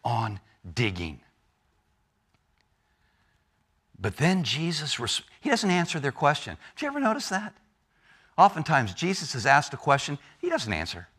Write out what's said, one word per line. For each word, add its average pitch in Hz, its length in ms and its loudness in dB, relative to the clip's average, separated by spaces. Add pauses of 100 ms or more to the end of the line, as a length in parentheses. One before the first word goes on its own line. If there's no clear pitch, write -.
on 113 340 -2 (360)
digging. 87 460 -4 (2750)
But - 180 -6
then 180 260 2
Jesus, 151 560 -4
res-, - 240 -4 (160)
he - 100 -4
doesn't 202 220 2
answer 170 280 0
their 139 120 -2
question. 143 440 0 (200)
Did - 80 -10
you 302 40 -4
ever 285 120 -6
notice 254 300 -2
that? 196 260 -6 (840)
Oftentimes, 156 560 4
Jesus 175 400 -4
is 123 140 -2
asked 139 260 6
a 131 40 -10
question, 139 420 2 (200)
he 349 100 -4
doesn't 143 220 -2
answer. 85 360 -6 (120)